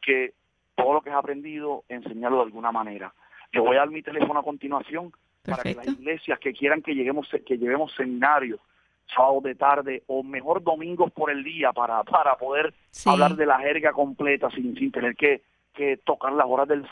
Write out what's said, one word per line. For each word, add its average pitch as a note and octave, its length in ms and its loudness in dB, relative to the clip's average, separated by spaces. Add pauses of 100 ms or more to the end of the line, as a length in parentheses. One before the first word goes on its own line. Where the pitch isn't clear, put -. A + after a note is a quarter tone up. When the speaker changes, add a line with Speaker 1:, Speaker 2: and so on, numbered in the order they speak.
Speaker 1:
que, C3 320 0 (420)
todo B2+ 180 2
lo D3+ 80 4
que D3 100 -10
has C#3+ 60 0
aprendido, C#3+ 680 -6
enseñarlo A#2+ 500 -4
de B2 60 2
alguna A2+ 280 -4
manera". G#2+ 420 -8 (380)
Te B2 80 0
voy B2 180 4
a - 20 6
dar C#3+ 100 2
mi D#3 140 -10
teléfono D3 380 -2
a - 20 -6
continuación D3 680 -6 (320)
para B2+ 200 -6
que F#3 60 -4
las F#3+ 80 -6
Speaker 2:
Perfecto. C4+ 240 -6
Speaker 1:
iglesias D3+ 380 -4
que C3 140 -4
quieran D3 300 0
que D3+ 100 -4
lleguemos, C3+ 340 -2 (200)
que B2+ 100 0
llevemos C3 380 -2
seminarios B2+ 640 0 (560)
sábados C3+ 260 4
de C3+ 140 -6
tarde, C#3 500 2
o C3+ 160 -2
mejor C#3 400 -2
domingos E3+ 500 0
por D3+ 200 -2
el C#3 120 -4
día D3 300 0
para, A2+ 300 0
para D3 320 4
poder C#3+ 400 -2 (160)
Speaker 2:
Sí. - 180 0
Speaker 1:
hablar D3 260 6
de D3+ 120 2
la C3+ 100 4
jerga D3 340 2
completa C#3 600 0
sin, B2 260 -6
sin C3+ 140 -2
tener A#2+ 240 -2
que, C#3+ 260 2 (320)
que C#3+ 240 -2
tocar C3+ 360 -2
las C#3+ 140 4
horas C3 200 0
del C#3+ 240 -2